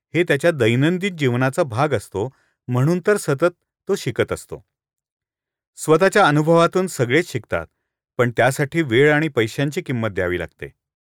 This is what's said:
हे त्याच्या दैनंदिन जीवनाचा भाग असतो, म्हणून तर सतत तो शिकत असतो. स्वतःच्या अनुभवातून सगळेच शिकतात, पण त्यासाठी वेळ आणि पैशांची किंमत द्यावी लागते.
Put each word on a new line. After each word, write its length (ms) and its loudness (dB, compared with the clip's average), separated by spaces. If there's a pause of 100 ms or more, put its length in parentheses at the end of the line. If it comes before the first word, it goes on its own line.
(140)
हे 100 0
त्याच्या 280 2
दैनंदिन 680 0
जीवनाचा 460 0
भाग 260 -2
असतो, 440 -4 (340)
म्हणून 400 0
तर 100 2
सतत 360 -2 (340)
तो 80 -2
शिकत 360 -4
असतो. 340 -10 (1080)
स्वतःच्या 520 2
अनुभवातून 600 2
सगळेच 440 0
शिकतात, 360 -6 (500)
पण 200 2
त्यासाठी 440 0
वेळ 320 4
आणि 140 0
पैशांची 540 -2
किंमत 280 -4
द्यावी 300 -2
लागते. 340 -12 (360)